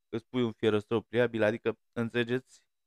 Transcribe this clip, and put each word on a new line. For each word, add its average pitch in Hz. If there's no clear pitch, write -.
Îți -
pui 123
un 113
fierăstrău 107
pliabil, 113
adică, 110
înțelegeți? 120